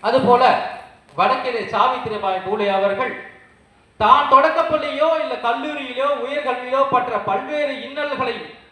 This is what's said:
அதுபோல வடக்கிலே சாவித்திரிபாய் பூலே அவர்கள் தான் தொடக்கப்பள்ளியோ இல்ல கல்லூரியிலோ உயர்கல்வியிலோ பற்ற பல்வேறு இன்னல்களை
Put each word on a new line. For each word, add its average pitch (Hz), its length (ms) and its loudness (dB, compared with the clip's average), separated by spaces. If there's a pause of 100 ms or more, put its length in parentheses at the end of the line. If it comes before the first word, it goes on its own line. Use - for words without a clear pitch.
அதுபோல 240 400 4 (720)
வடக்கிலே 233 460 0 (100)
சாவித்திரிபாய் 214 720 -2
பூலே 202 200 0 (120)
அவர்கள் 196 340 0 (880)
தான் 277 320 4
தொடக்கப்பள்ளியோ 302 800 4 (140)
இல்ல 262 100 -4 (100)
கல்லூரியிலோ 269 640 -4 (160)
உயர்கல்வியிலோ 254 580 -2 (120)
பற்ற 240 340 0
பல்வேறு 277 480 -2 (100)
இன்னல்களை 269 480 -4 (380)